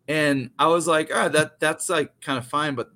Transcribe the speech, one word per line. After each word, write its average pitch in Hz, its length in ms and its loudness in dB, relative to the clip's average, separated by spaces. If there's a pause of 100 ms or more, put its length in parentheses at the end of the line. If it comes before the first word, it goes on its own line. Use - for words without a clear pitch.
And 143 500 0
I 147 80 2
was 165 200 2
like, 160 260 2
"All - 100 0
right, 165 100 0
that, 151 280 0
that's, 160 280 -2
like, 160 320 -4
kinda 131 220 -4
fine." 147 320 -4
But 120 220 -6